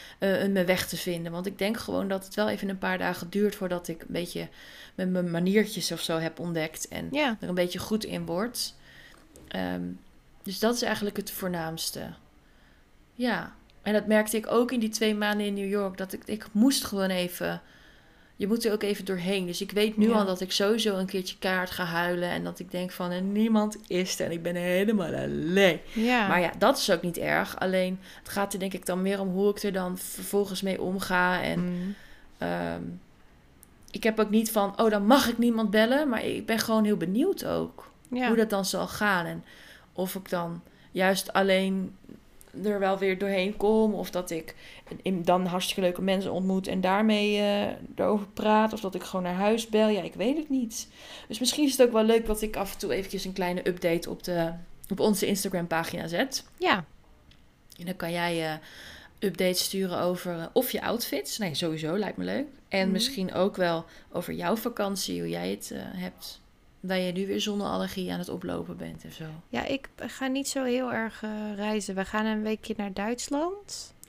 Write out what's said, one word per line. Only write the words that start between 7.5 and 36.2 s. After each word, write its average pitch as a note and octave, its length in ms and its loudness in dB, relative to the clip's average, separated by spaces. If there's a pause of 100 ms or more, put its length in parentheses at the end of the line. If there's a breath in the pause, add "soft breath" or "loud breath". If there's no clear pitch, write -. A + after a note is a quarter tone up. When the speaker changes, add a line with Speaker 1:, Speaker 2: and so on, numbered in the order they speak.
Speaker 1:
beetje F3+ 240 0
goed G#3+ 260 -2
in E3+ 220 -6
word. F#3 480 -4 (760 loud breath)
Ehm, F2+ 340 -4 (600)
dus F#3+ 160 -8
dat A3+ 160 2
is A#3+ 80 -2
eigenlijk G#3 340 -2
het G3 140 -6
voornaamste. E3 680 -6 (1120 soft breath)
Ja. A#3 380 -2 (300)
En G3+ 100 0
dat G#3 140 4
merkte G#3+ 300 4
ik A3 140 -2
ook B3 220 4
in B3 80 0
die A3 80 2
twee G#3+ 260 2
maanden G#3 320 0
in G3+ 80 0
New G3 140 -2
York, G3 280 0
dat F#3+ 160 -6
ik, - 120 -10
ik G#3+ 280 -6
moest C4+ 320 4
gewoon G3 260 0
even, F3 500 -2 (760 loud breath)
je G3+ 100 -2
moet A3+ 180 0
er A3 80 2
ook G#3+ 100 -2
even G3+ 220 -2
doorheen. F#3+ 420 0
Dus F3 140 -6
ik G3 100 -4
weet G#3+ 260 2
nu A3 120 8
Speaker 2:
Ja. A#3 60 6
Speaker 1:
al G#3+ 120 4
dat F#3 140 0
ik F#3 120 -4
sowieso G#3+ 440 2
een F#3+ 100 0
keertje F#3+ 320 -6
keihard F#3 320 0
ga - 140 -4
huilen F3 460 0
en E3+ 140 -2
dat E3+ 140 -6
ik F3 120 -12
denk F3+ 200 -4
van, F3 200 -4
"En F#3 220 -2
niemand G#3+ 440 4 (100)
is F#3 320 -2
er - 80 -2
en - 60 -4
ik E3+ 100 -6
ben F3 120 -2
helemaal F3+ 600 2
alleen." D#3 680 4 (120)
Speaker 2:
Ja. A3+ 360 2
Speaker 1:
Maar F3 120 4
ja, E3+ 180 2
dat C4+ 200 6
is - 120 0
ook F3 120 4
niet F3 140 -2
erg. D#3 420 0
Alleen, F#3 400 0 (200 loud breath)
het - 100 -18
gaat G3+ 240 -2
er G#3 60 -2
denk F#3+ 160 -4
ik - 120 -10
dan F#3 160 0
meer G3 180 0
om F#3+ 80 0
hoe F#3+ 220 4
ik G3+ 120 -2
er G3+ 100 0
dan F#3 260 -2
vervolgens G3 640 -2
mee F#3+ 200 0
omga. F3+ 600 2
En, E3 180 0
Speaker 2:
Mm. F3+ 340 -2 (440 loud breath)
Speaker 1:
ehm, F3 440 -4 (1080)
ik - 120 -8
heb A3 180 2
ook G#3 100 2
niet A3+ 200 4
van, G3+ 300 0
"Oh, A3+ 100 6
dan G3+ 160 2
mag A#3+ 220 8
ik A#3+ 100 0
niemand A3+ 320 2
bellen." A#3+ 380 4
Maar A3+ 160 0